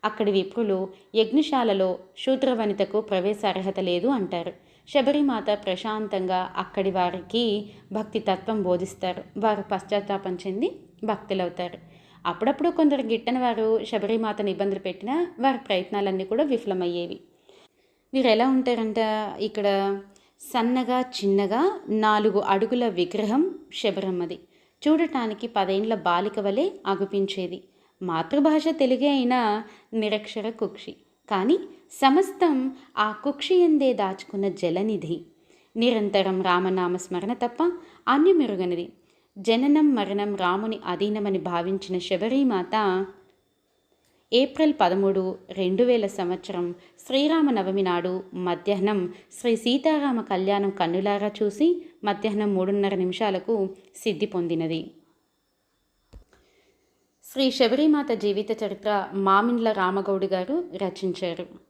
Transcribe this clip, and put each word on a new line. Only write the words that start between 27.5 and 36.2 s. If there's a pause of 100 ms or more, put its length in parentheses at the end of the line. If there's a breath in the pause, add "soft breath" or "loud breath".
మాతృభాష
తెలుగే
అయినా (300 loud breath)
నిరక్షర
కుక్షి. (340)
కానీ (340 loud breath)
సమస్తం (220 loud breath)
ఆ
కుక్షి
ఎందే
దాచుకున్న
జలనిధి. (560 soft breath)
నిరంతరం